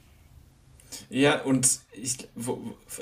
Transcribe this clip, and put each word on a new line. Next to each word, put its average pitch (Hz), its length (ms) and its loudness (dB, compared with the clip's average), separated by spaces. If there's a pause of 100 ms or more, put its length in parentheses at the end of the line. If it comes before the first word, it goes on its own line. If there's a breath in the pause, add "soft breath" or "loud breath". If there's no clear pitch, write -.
(1120 loud breath)
Ja, 143 320 4
und 131 380 2 (120)
ich, - 420 -8
wo, - 400 -8 (280)